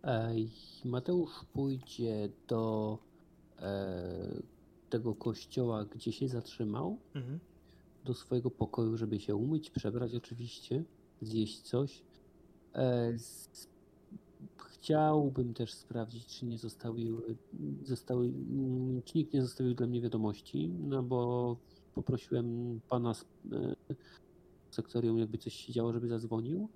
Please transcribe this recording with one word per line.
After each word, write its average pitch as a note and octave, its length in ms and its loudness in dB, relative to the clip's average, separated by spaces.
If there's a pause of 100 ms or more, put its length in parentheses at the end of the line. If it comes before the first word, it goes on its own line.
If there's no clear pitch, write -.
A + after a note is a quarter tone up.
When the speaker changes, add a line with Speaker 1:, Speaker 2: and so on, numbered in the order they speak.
Speaker 1:
Ej, A2+ 460 2 (360)
Mateusz C#3 680 0
pójdzie A#2+ 760 0 (180)
do, A2 500 2 (640)
e, F2+ 840 -4 (480)
tego A2+ 260 0
kościoła, A2+ 720 -2
gdzie A2+ 260 -6
się C3+ 160 -2
zatrzymał, B2 720 -4 (160)
Speaker 2:
Mhm. C3+ 240 -6 (640)
Speaker 1:
do B2+ 100 -2
swojego B2 380 0
pokoju, A2+ 460 0
żeby G#2+ 220 0
się G#2 160 0
umyć, D3+ 360 0
przebrać A#2 440 -2
oczywiście, A#2+ 680 -4 (380)
zjeść A2 400 0
coś. - 420 0 (720)
E, B2 320 4
s-, - 600 -8 (880)
chciałbym D3 960 4
też A2+ 200 -2
sprawdzić, A#2 520 -6 (140)
czy B2 60 -4
nie A#2 120 -4
zostawiły, A2+ 800 -4 (480)
zostały, B2 420 0
mm, B2+ 760 0
czy - 160 -2
nikt D#3 160 2
nie C#3 80 6
zostawił B2 320 2
dla A#2+ 140 2
mnie A#2+ 140 2
wiadomości, A2+ 680 0
no C#3+ 340 0
bo B2 540 2 (380)
poprosiłem A#2+ 840 0 (100)
pana A#2+ 240 4
z, - 80 -4
e, - 720 -4 (760)
sektorium, A2+ 460 2
jakby A2 200 2
coś - 160 -6
się - 200 -12
działo, A#2 200 2
żeby A#2+ 140 0
zadzwonił. A#2 680 -2